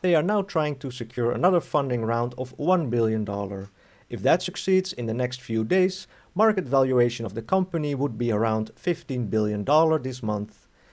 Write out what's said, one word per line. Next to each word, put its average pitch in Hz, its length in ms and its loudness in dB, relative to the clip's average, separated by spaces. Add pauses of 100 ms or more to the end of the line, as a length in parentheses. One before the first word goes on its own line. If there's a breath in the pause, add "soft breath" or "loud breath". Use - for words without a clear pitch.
they 180 140 2
are 156 80 4
now 202 180 0
trying 151 360 -2
to 131 120 -8
secure 120 420 -2
another 170 300 2
funding 131 440 -2
round 117 320 -2
of 127 200 -8
one 160 320 0
billion 110 360 0
dollar. 101 440 -6 (400 soft breath)
If 104 140 -6
that 151 180 2
succeeds 185 520 -2
in 120 120 -6
the 113 80 -2
next 123 260 -4
few 113 240 -2
days, 185 440 0 (260 soft breath)
market 214 320 2
valuation 123 640 2
of 98 80 -10
the 113 80 -6
company 156 500 0
would 131 240 -2
be 117 140 0
around 110 440 0
fifteen 123 520 -4
billion 107 360 0
dollar 156 360 4
this 127 240 -8
month. 107 420 -4 (280 soft breath)